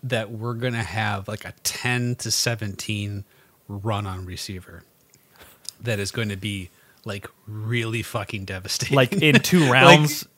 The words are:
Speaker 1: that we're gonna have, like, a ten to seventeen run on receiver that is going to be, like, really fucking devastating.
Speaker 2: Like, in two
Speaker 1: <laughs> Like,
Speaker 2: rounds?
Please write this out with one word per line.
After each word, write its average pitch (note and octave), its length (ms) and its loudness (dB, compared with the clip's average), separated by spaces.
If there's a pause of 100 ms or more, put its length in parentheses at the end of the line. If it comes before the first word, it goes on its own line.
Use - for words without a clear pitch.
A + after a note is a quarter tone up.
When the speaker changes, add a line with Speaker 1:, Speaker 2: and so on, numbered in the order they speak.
Speaker 1:
that A2+ 260 -4
we're A#2 240 -6
gonna A#2 300 -2
have, G2+ 420 -4
like, G#2 180 -10
a - 80 -14 (120)
ten B2 520 -2
to - 140 -6
seventeen G#2 920 -4 (440)
run G2+ 380 -4
on F#2 180 -10
receiver F2+ 600 -12 (960)
that A2 160 -2
is G2 120 -4
going A2 200 -4
to G2 60 -6
be, G2 340 -6 (340)
like, G2+ 240 -10 (180)
really A2+ 540 -4
fucking G#2 460 -6
devastating. F#2+ 500 -2
Speaker 2:
Like, C3 160 2
in D#3 280 4
two F3+ 200 4
Speaker 1:
<laughs> D#3 40 6
Like, B2+ 80 4
Speaker 2:
rounds? C#3+ 540 8 (120)